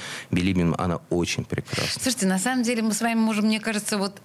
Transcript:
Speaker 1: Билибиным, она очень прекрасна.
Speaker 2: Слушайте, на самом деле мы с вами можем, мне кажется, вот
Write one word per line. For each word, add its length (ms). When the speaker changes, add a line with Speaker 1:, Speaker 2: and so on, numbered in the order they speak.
Speaker 1:
Билибиным, 460
она 320
очень 380
прекрасна. 560
Speaker 2:
Слушайте, 240
на 120
самом 260
деле 180
мы 100
с 80
вами 180
можем, 280
мне 140
кажется, 360
вот 280